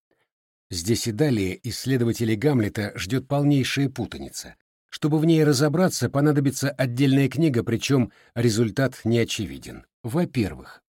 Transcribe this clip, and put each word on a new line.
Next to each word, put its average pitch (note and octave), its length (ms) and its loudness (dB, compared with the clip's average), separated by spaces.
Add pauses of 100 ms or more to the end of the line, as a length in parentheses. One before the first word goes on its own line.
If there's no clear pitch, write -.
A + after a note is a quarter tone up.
(720)
Здесь G2 360 -2
и A#2+ 60 -2
далее G#2 560 0
исследователей A#2 640 -2
Гамлета G#2 640 0
ждет B2 320 -6
полнейшая C#3 600 0
путаница. - 640 -10 (340)
Чтобы D#3 300 -2
в D#3 80 2
ней D#3+ 180 6
разобраться, D3+ 640 2
понадобится C#3 600 2
отдельная C3+ 580 2
книга, C3+ 340 2
причем A#2 480 0 (240)
результат A#2 720 0
не A#2 140 2
очевиден. G2 640 -6 (180)
Во-первых, A2 800 -4 (100)